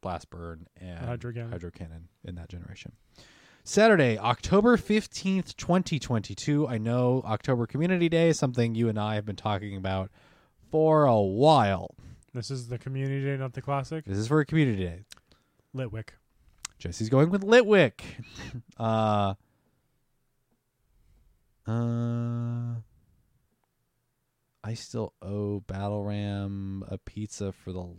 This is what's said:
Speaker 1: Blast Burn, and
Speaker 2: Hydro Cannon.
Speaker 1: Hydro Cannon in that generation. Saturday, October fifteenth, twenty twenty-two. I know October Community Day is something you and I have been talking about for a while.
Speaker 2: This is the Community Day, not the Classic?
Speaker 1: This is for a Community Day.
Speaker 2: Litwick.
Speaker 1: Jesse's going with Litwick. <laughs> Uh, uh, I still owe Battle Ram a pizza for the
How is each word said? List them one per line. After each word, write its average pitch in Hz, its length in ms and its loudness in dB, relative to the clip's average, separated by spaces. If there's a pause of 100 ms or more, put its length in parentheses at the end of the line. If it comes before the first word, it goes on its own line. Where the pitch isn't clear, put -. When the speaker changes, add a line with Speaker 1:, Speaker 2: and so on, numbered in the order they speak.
Speaker 1:
Blast 87 280 -8
Burn, 85 380 -14 (120)
and 90 200 -14
Speaker 2:
Hydro 120 340 -8
Cannon. 117 180 -10
Speaker 1:
Hydro 87 200 -10
Cannon 82 360 -16 (180)
in 87 100 -12
that 85 140 -14
generation. 87 420 -14 (720)
Saturday, 175 540 6
October 190 580 2
fifteenth, 190 800 -2
twenty 170 440 0
twenty-two. 123 680 -2
I 123 120 -4
know 123 460 0
October 117 420 -2
Community 170 420 0
Day 165 200 4
is 156 100 2
something 120 360 0
you 117 140 2
and 107 100 -2
I 107 160 -2
have 104 100 -4
been 104 100 -6
talking 101 420 -4
about 95 320 -2 (640)
for 156 340 6
a 117 160 6
while. 101 720 4 (400)
Speaker 2:
This 120 160 -8
is 123 200 -10
the 120 100 -8
Community 135 440 -6
Day, 139 140 -2
not 131 160 -6
the 131 80 -10
Classic? 139 440 -6
Speaker 1:
This 98 120 -4
is 110 100 -2
for 151 120 4
a 143 60 2
Community 127 380 2
Day. 87 220 -8 (720)
Speaker 2:
Litwick. 110 340 -8 (720)
Speaker 1:
Jesse's 110 300 -6
going 139 200 6
with 196 140 0
Litwick. 208 580 6 (400)
<laughs> - 360 -14
Uh, 107 580 2 (2250)
uh, 120 1080 -2 (1900)
I 110 100 -6
still - 480 -8
owe 101 400 -4
Battle 101 420 -4
Ram 101 840 -4
a 95 100 -8
pizza 104 540 -8
for - 200 -12
the 90 160 -8 (120)